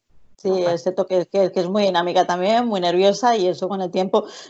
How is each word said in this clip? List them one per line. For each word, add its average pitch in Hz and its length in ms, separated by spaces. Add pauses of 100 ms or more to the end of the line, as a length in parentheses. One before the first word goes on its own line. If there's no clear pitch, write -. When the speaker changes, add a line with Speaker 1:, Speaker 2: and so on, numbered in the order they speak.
(380)
Speaker 1:
Sí, 196 120
Speaker 2:
No 190 80
paro. 175 140
Speaker 1:
es 170 120
cierto 185 240
que, 180 200
que, 190 240
que 190 80
es 175 100
muy 208 140
dinámica 175 420
también, 196 420
muy 208 140
nerviosa 196 540
y 180 120
eso 180 220
con 190 120
el 180 100
tiempo. 196 340 (240)